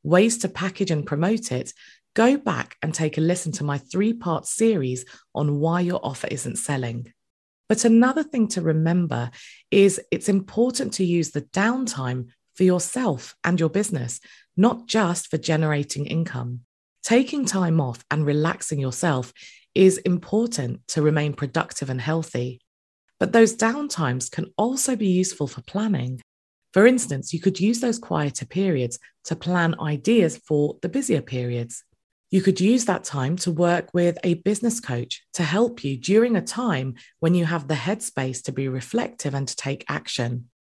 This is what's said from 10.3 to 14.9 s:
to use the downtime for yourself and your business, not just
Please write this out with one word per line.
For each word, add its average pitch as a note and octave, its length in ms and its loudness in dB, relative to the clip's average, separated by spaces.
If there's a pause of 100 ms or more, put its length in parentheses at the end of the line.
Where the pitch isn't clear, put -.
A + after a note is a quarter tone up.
to F#3+ 100 0
use E3+ 260 0
the D3 120 -4
downtime F#3 840 -2 (300)
for F#3+ 80 2
yourself F3+ 800 0
and E3+ 160 2
your E3 80 2
business, D#3 500 -2 (380)
not A#3 320 2
just F3 420 0